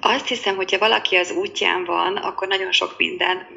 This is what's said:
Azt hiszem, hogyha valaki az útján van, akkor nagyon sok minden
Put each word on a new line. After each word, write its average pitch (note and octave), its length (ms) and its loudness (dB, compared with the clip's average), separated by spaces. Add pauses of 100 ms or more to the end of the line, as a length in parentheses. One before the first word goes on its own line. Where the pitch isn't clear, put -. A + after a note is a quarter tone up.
Azt A#3+ 280 0
hiszem, G#3 280 -2
hogyha F#3 220 0
valaki G#3+ 380 2
az F3+ 160 2
útján F3+ 520 0
van, F3 320 0
akkor - 320 -4
nagyon F#2 240 0
sok - 240 0
minden F#3 500 0 (100)